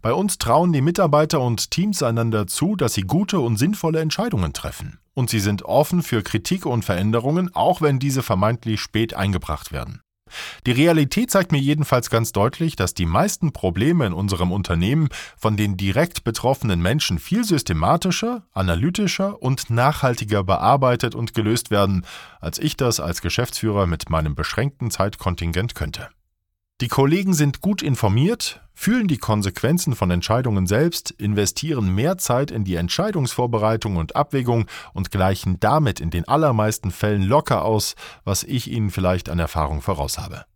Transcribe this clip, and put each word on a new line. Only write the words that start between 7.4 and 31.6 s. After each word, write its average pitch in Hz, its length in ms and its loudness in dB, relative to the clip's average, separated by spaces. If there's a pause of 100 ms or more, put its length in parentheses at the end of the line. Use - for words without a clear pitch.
auch 165 280 0
wenn 139 180 2
diese 135 240 0
vermeintlich 107 560 0
spät - 340 -2
eingebracht 92 600 -4
werden. - 280 -10 (640)
Die 123 60 2
Realität 160 600 4
zeigt - 200 2
mir 147 80 4
jedenfalls 139 500 2
ganz 113 220 0
deutlich, 117 440 0
dass 90 180 -2
die 87 120 0
meisten 139 460 0
Probleme 117 540 0
in 92 80 -2
unserem 90 380 0
Unternehmen 101 580 0 (280)
von 107 200 0
den 101 200 0
direkt 98 460 0
betroffenen 113 580 0
Menschen 92 380 0
viel 226 240 -2
systematischer, 170 1000 0 (100)
analytischer 175 880 -2
und 131 280 -2
nachhaltiger 117 720 2
bearbeitet 123 720 2
und 117 180 -6
gelöst 113 380 0
werden, 98 340 2 (340)
als - 200 -8
ich - 180 -2
das 120 220 0
als 82 220 -4
Geschäftsführer 101 680 0
mit 82 220 -2
meinem 78 260 0
beschränkten 117 560 -2
Zeitkontingent 92 840 -2
könnte. - 340 -8 (720)
Die 120 60 -4
Kollegen 170 460 2
sind 147 260 2
gut 196 220 -2
informiert, 131 800 0 (120)
fühlen 220 360 2
die 135 80 2
Konsequenzen 110 800 0
von 92 160 0
Entscheidungen 104 540 2
selbst, 135 460 0
investieren 104 840 -2